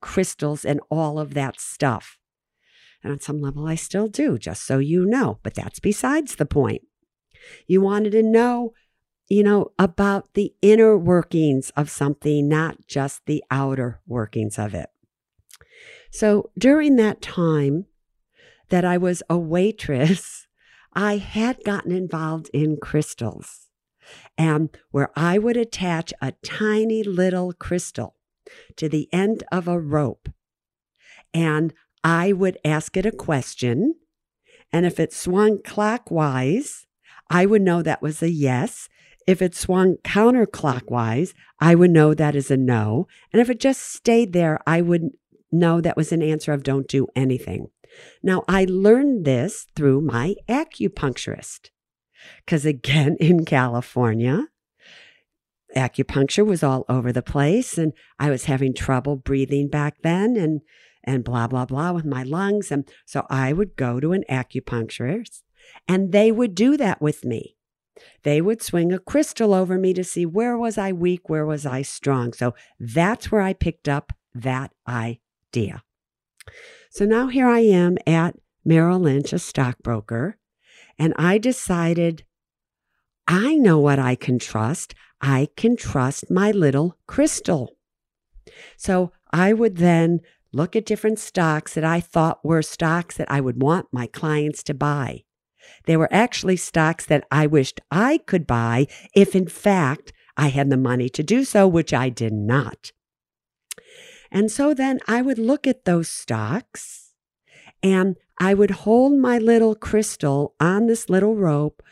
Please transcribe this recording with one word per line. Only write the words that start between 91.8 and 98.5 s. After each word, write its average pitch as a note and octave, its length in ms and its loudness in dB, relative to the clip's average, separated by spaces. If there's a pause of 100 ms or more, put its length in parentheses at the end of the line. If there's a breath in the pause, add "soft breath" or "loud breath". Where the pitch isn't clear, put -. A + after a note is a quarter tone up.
I E3+ 160 0
thought - 420 0
were D#3+ 180 2
stocks E3+ 540 -4
that - 160 -6
I C#3 80 0
would B2+ 220 -2
want D#3 320 2
my B2 140 -6
clients D3+ 560 -4
to D3 100 -6
buy. C#3 500 -4 (640 soft breath)
They E3 100 2
were D#3+ 180 2
actually F#3+ 440 0
stocks E3 480 -2
that D3 260 0
I D3+ 160 2
wished D3 320 0 (100)
I B3 300 0
could F3+ 260 -2
buy A#2 420 0 (280 loud breath)